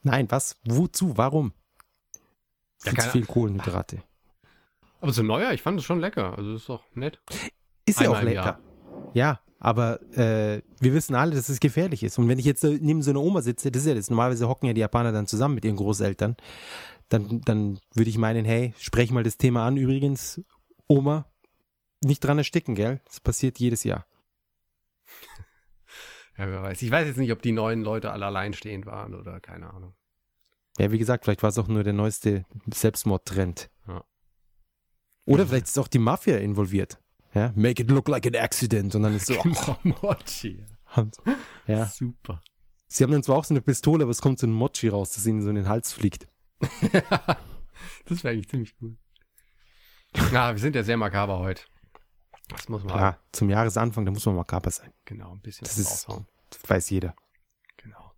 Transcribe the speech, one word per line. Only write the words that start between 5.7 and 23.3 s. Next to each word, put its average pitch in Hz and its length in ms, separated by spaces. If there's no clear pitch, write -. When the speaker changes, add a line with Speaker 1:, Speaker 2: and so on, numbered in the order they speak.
Speaker 2:
es 131 60
schon 170 140
lecker. 123 360
Also 104 180
ist 110 140
doch 123 160
nett. 139 240
Speaker 1:
Ist 214 140
ja 135 100
auch 117 60
Speaker 2:
Einmal 104 60
im 120 140
Speaker 1:
lecker. 92 80
Speaker 2:
Jahr. - 160
Speaker 1:
Ja, 131 260
aber, 117 400
äh, 110 460
wir 131 160
wissen 147 220
alle, 151 180
dass 131 140
es 135 100
gefährlich 151 460
ist. 104 120
Und 120 120
wenn 127 100
ich 123 60
jetzt 139 180
neben 151 400
so 139 80
einer 139 100
Oma 170 220
sitze, 120 300
das 127 100
ist 156 60
ja 147 80
das, 104 120
normalerweise 120 400
hocken 131 200
ja 117 40
die 113 100
Japaner 117 280
dann 107 160
zusammen 131 300
mit 107 80
ihren 107 100
Großeltern, 101 640
dann, 110 320
dann 104 400
würde 110 160
ich 110 100
meinen, 113 260
hey, 113 340
sprech 117 320
mal 123 140
das 110 120
Thema 120 300
an. 135 100
Übrigens, 135 640
Oma, 143 400
nicht 139 160
dran 143 180
ersticken, 139 380
gell? 117 300
Das - 120
passiert - 400